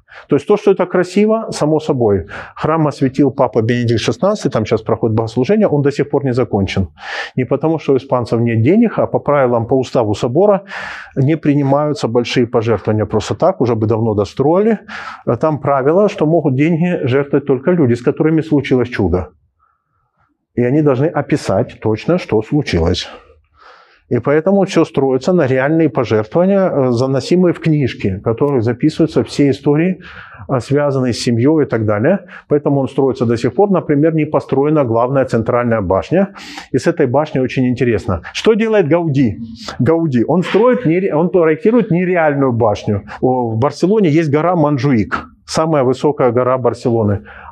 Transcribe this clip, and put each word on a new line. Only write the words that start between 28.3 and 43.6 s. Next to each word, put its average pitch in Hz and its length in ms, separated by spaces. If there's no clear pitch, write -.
записываются 147 600
все 143 260
истории, 151 500
э, 135 140
связанные 135 500
с - 80
семьёй 131 460
и - 20
так 113 180
далее. 113 340
Поэтому 143 320
он 131 80
строится 127 380
до 117 100
сих 117 180
пор. 202 160
Например, 156 460
не 156 80
построена 147 600
главная 120 400
центральная 117 560
башня. 95 520
И 131 60
с 127 100
этой 165 180
башней 139 360
очень 127 260
интересно. 113 540
Что 220 200
делает 214 340
Гауди? 143 520
Гауди. 147 460
Он 170 160
строит 226 440
нере-, 170 280
он 165 160
проектирует 175 600
нереальную 160 640
башню. 107 500
О, 127 300
в 110 80
Барселоне 170 520